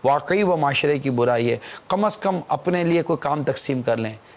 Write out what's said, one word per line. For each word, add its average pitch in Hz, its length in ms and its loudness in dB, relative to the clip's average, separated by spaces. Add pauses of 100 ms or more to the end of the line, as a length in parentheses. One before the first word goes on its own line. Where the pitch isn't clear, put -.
واقعی 147 380 2
وہ 180 140 2
معاشرے 147 420 2
کی 139 120 -2
برائی 120 400 2
ہے، - 60 0 (320)
کم 196 160 0
از 208 120 0
کم 185 320 -2
اپنے 175 360 -2
لیے 170 180 2
کوئی 165 140 0
کام 147 260 -2
تقسیم 135 400 -2
کر 117 140 2
لیں 110 180 -4 (220)